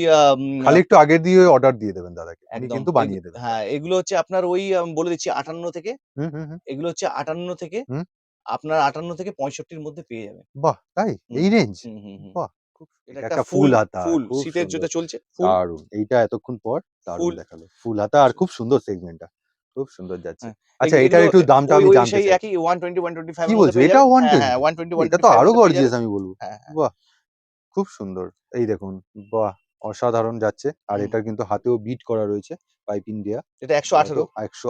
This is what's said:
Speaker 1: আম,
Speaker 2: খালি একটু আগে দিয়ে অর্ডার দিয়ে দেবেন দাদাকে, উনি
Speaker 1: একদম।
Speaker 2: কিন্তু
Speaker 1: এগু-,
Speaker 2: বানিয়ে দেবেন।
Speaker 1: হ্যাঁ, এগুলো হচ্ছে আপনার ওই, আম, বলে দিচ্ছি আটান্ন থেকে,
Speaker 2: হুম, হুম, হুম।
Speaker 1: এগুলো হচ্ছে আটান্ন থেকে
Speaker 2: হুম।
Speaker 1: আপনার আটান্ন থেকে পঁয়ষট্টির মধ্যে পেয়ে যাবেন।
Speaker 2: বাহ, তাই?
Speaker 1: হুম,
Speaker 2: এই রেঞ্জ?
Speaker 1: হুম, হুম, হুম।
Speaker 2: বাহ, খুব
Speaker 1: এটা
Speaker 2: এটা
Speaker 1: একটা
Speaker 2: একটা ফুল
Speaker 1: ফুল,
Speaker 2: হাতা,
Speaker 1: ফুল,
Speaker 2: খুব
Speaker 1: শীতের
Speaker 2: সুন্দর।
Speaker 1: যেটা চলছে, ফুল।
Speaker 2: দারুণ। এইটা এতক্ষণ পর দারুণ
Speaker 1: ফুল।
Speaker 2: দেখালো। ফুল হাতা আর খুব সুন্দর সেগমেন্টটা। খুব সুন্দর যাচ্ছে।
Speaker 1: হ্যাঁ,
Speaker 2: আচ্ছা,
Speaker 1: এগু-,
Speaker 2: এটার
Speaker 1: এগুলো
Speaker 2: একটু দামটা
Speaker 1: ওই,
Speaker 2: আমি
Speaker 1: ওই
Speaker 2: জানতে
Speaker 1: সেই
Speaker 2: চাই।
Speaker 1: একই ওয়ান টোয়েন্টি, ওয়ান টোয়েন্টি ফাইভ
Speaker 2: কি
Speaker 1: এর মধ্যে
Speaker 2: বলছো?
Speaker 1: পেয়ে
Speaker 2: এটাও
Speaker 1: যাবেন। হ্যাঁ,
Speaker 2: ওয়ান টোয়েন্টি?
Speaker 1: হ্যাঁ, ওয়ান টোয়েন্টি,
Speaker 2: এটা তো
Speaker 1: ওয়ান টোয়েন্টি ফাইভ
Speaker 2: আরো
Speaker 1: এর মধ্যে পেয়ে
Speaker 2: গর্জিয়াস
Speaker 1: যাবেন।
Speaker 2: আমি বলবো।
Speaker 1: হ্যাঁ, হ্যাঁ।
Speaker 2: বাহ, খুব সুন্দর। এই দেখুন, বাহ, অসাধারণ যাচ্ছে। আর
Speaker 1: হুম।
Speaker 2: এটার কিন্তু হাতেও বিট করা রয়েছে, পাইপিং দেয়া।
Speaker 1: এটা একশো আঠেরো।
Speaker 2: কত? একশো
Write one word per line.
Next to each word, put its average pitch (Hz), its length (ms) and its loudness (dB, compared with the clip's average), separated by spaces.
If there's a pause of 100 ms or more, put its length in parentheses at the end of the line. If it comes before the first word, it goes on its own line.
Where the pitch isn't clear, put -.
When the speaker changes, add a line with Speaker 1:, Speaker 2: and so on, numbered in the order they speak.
Speaker 1:
আম, 143 320 6 (180)
Speaker 2:
খালি 139 200 4
একটু 185 160 4
আগে 156 240 8
দিয়ে 180 280 4
অর্ডার 135 300 6
দিয়ে 104 160 -6
দেবেন 87 200 -14
দাদাকে, 82 300 -16
উনি - 120 -16
Speaker 1:
একদম। 120 200 -10
Speaker 2:
কিন্তু 135 160 -6
Speaker 1:
এগু-, 151 60 -2
Speaker 2:
বানিয়ে 101 240 -2
দেবেন। 85 180 -20
Speaker 1:
হ্যাঁ, 113 260 -6
এগুলো 147 300 -6
হচ্ছে 185 220 -4
আপনার 185 280 -4
ওই, 180 180 -4 (120)
আম, 170 200 -4
বলে 170 140 -4
দিচ্ছি 170 200 -6
আটান্ন 160 420 -8
থেকে, 175 200 -12 (240)
Speaker 2:
হুম, 151 140 -8
হুম, 156 160 -12
হুম। 160 200 -16
Speaker 1:
এগুলো 139 240 -10
হচ্ছে 170 220 -8
আটান্ন 160 440 -10
থেকে 175 260 -12
Speaker 2:
হুম। 156 220 -10 (420)
Speaker 1:
আপনার 151 340 -4
আটান্ন 151 360 -2
থেকে 180 160 -12
পঁয়ষট্টির 143 500 -12
মধ্যে 151 220 -16
পেয়ে 113 220 -14
যাবেন। 98 200 -20 (100)
Speaker 2:
বাহ, 139 200 -2 (180)
তাই? 202 240 -4
Speaker 1:
হুম, - 200 -14
Speaker 2:
এই 170 120 0
রেঞ্জ? 156 280 0
Speaker 1:
হুম, 110 220 -18
হুম, 98 180 -18
হুম। 98 160 -20
Speaker 2:
বাহ, 143 160 -10 (240)
খুব - 140 -20
Speaker 1:
এটা - 220 -20
Speaker 2:
এটা 127 100 -18
Speaker 1:
একটা 123 160 -8
Speaker 2:
একটা 139 80 -2
ফুল - 160 -2
Speaker 1:
ফুল, 143 140 4
Speaker 2:
হাতা, 107 280 0
Speaker 1:
ফুল, 160 220 -2
Speaker 2:
খুব 120 140 -6
Speaker 1:
শীতের 147 180 -6
Speaker 2:
সুন্দর। 170 180 -4
Speaker 1:
যেটা 160 140 -6
চলছে, 165 300 -8 (140)
ফুল। - 140 -4
Speaker 2:
দারুণ। 90 360 -2 (100)
এইটা 107 300 -4
এতক্ষণ 117 360 -6
পর 117 200 -6 (260)
দারুণ 87 160 -10
Speaker 1:
ফুল। 175 160 -4
Speaker 2:
দেখালো। 82 300 -20 (120)
ফুল 113 220 -8
হাতা 107 240 0
আর 131 100 4
খুব 185 160 -4
সুন্দর 117 300 -2
সেগমেন্টটা। 87 480 -10 (480)
খুব 135 140 -8
সুন্দর 92 280 -14
যাচ্ছে। 87 300 -16
Speaker 1:
হ্যাঁ, 110 80 -16 (240)
Speaker 2:
আচ্ছা, 156 180 4
Speaker 1:
এগু-, 131 80 6
Speaker 2:
এটার 170 160 6
Speaker 1:
এগুলো 170 80 6
Speaker 2:
একটু 185 180 6
দামটা 139 260 6
Speaker 1:
ওই, - 60 6
Speaker 2:
আমি 196 100 8
Speaker 1:
ওই 196 60 10
Speaker 2:
জানতে 120 160 4
Speaker 1:
সেই 202 120 0
Speaker 2:
চাই। 196 100 2
Speaker 1:
একই 190 240 -2
ওয়ান 170 200 0
টোয়েন্টি, 175 240 -6
ওয়ান 170 120 -6
টোয়েন্টি 165 200 -14
ফাইভ 170 140 -4
Speaker 2:
কি 208 60 0
Speaker 1:
এর 226 40 2
মধ্যে 202 60 6
Speaker 2:
বলছো? 117 160 2
Speaker 1:
পেয়ে 143 100 6
Speaker 2:
এটাও 269 160 6
Speaker 1:
যাবেন। 254 60 4
হ্যাঁ, - 0 -
Speaker 2:
ওয়ান 254 120 6
টোয়েন্টি? 143 200 4
Speaker 1:
হ্যাঁ, 127 140 0
ওয়ান 147 160 0
টোয়েন্টি, 170 220 -10
Speaker 2:
এটা 165 220 0
তো 175 100 4
Speaker 1:
ওয়ান 165 60 8
টোয়েন্টি - 0 -
ফাইভ 113 60 6
Speaker 2:
আরো 151 100 6
Speaker 1:
এর 233 40 4
মধ্যে 233 60 4
পেয়ে - 20 6
Speaker 2:
গর্জিয়াস 139 300 4
Speaker 1:
যাবেন। 123 80 -2
Speaker 2:
আমি 117 120 -4
বলবো। 98 260 -6
Speaker 1:
হ্যাঁ, 104 200 -14
হ্যাঁ। 147 180 -20
Speaker 2:
বাহ, 143 160 -2 (840)
খুব 139 120 -4
সুন্দর। 92 360 -12 (260)
এই 120 140 -2
দেখুন, 98 280 -6 (340)
বাহ, 110 240 -4 (300)
অসাধারণ 117 580 -4
যাচ্ছে। 107 300 -4 (180)
আর 101 100 -4
Speaker 1:
হুম। 101 80 -4
Speaker 2:
এটার 113 180 -4
কিন্তু 110 200 -8
হাতেও 104 340 -4
বিট 113 260 -12
করা 110 220 -4
রয়েছে, 104 280 -8 (340)
পাইপিং 104 360 -10
দেয়া। 104 160 -8 (220)
Speaker 1:
এটা 135 140 -4
একশো 147 200 -2
আঠেরো। 143 280 0
Speaker 2:
কত? 107 60 -10 (100)
একশো 110 300 -10